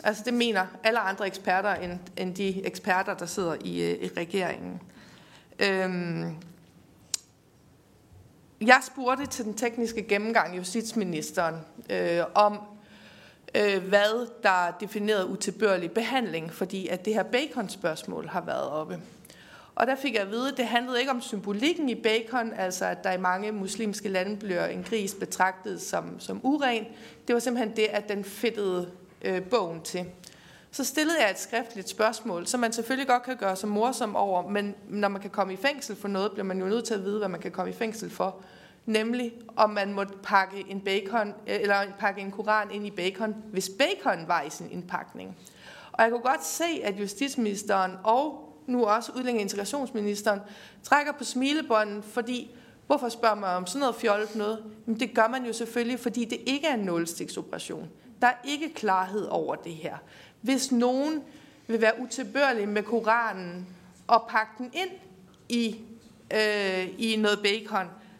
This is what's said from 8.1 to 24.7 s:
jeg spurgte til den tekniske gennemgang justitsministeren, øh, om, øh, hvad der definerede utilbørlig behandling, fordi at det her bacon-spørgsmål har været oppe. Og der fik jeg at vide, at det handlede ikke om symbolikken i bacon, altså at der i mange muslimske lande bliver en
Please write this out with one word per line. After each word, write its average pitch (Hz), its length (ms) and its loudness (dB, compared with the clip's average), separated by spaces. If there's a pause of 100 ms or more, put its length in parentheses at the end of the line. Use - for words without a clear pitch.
jeg 247 220 12
spurgte 262 420 -2
til 240 200 -6
den 214 80 -4
tekniske 226 540 0
gennemgang 202 500 2
justitsministeren, 180 960 -2 (340)
øh, 175 300 2 (160)
om, 208 240 6 (960)
øh, 196 280 4
hvad 208 440 4 (160)
der 180 360 4
definerede 208 480 0
utilbørlig 185 640 0
behandling, 220 640 -2
fordi 185 340 -4
at 180 180 -4
det 214 80 2
her 208 100 2
bacon-spørgsmål 190 1040 -4
har 170 140 -4
været 139 280 -2
oppe. 156 300 -6 (760)
Og 233 120 4
der 269 80 2
fik 269 180 -2
jeg 214 80 2
at 196 100 -4
vide, 247 200 -2
at 262 60 -8
det 247 80 0
handlede 240 340 0
ikke 269 120 2
om 247 100 -2
symbolikken 240 680 0
i 226 60 0
bacon, 226 580 0
altså 190 320 -2
at 180 180 -2
der 190 80 0
i 185 60 0
mange 185 340 0
muslimske 208 580 -4
lande 190 280 0
bliver 185 280 -2
en 180 180 -4